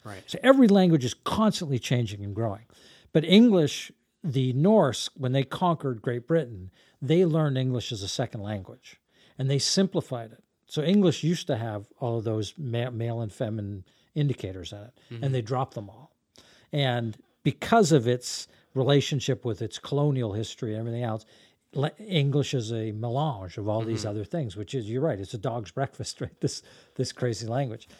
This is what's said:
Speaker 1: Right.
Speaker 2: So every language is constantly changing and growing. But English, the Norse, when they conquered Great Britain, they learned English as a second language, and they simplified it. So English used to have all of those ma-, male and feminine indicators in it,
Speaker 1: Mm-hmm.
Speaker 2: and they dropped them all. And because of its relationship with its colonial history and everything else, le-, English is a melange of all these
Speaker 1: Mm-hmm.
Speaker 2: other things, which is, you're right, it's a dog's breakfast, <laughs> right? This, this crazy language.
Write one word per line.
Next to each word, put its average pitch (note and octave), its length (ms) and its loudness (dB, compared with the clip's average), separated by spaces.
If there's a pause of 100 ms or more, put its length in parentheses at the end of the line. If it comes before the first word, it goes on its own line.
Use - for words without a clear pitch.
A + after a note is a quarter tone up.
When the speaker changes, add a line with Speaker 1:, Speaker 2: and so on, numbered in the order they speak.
Speaker 1:
Right. G2+ 220 -14
Speaker 2:
So - 160 -10
every C4 260 8
language F3+ 360 6
is A#2 100 -2
constantly F3+ 640 0
changing G#2+ 440 -2
and G2+ 120 -8
growing. G#2 320 -6 (480)
But D#3 100 4
English, F#3 640 6 (320)
the C3 300 0
Norse, D#3 640 4
when B2+ 160 -2
they C3+ 100 2
conquered C#3 600 -2
Great A#2+ 260 -4
Britain, B2 420 -2 (300)
they D#3+ 240 2
learned D#3 320 2
English B2+ 340 -2
as G#2+ 120 -8
a G2 60 -6
second A#2 340 -6
language, G#2 580 -10 (380)
and C3+ 120 0
they C#3+ 80 2
simplified B2+ 760 -2
it. - 100 -20 (240)
So - 160 -4
English F3+ 420 4
used E3+ 220 -2
to C3+ 100 -2
have G#2+ 300 -6 (140)
all A#2 180 -2
of G#2+ 60 -6
those A2 340 -2
ma-, B2 320 -4
male A#2 320 -4
and G2+ 100 -6
feminine G#2 520 -6 (300)
indicators F#2+ 580 -4
in G#2 60 -16
it, G#2 140 -20 (180)
Speaker 1:
Mm-hmm. A#2+ 140 -8
Speaker 2:
and C3+ 100 0
they B2+ 80 0
dropped B2+ 320 -4
them G#2 140 -10
all. A2+ 220 -20 (600)
And A#2+ 440 -2 (280)
because E3+ 480 4
of A#2+ 160 6
its - 400 -4 (260)
relationship C3+ 680 0
with A2+ 180 -4
its - 160 -8
colonial C#3 540 -2
history A2 400 -6
and A2 80 -6
everything A#2 240 -6
else, A2 200 -6 (500)
le-, C#3+ 240 -2
English D3 560 0
is A2+ 180 -2
a A2 200 -4
melange A#2 640 -4
of G#2 100 -6
all G#2+ 140 0
these A2+ 180 -4
Speaker 1:
Mm-hmm. G#2+ 80 -4
Speaker 2:
other G#2 160 -6
things, C#3 320 -6
which G#2 180 -10
is, A2+ 160 -6
you're B2+ 120 -4
right, C#3+ 180 -2
it's G2 140 -10
a A#2 40 -6
dog's A#2 320 -6
breakfast, - 500 -8
<laughs> - 0 -
right? - 200 -12
This, - 220 -4 (340)
this - 160 -4
crazy A#2 340 -4
language. A#2 420 -6 (120)